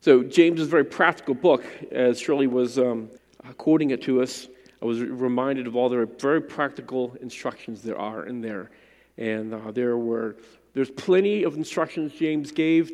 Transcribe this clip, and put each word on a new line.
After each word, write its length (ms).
So 240
James 360
is 60
a 40
very 140
practical 520
book, 280
as 260
Shirley 300
was, 280
um, 320
uh, 40
quoting 380
it 120
to 180
us. 280
I 20
was 160
reminded 680
of 80
all 120
the 180
very 240
practical 760
instructions 640
there 180
are 260
in 140
there. 320
And, 380
uh, 160
there 260
were, 400
there's 160
plenty 540
of 120
instructions 560
James 400
gave 420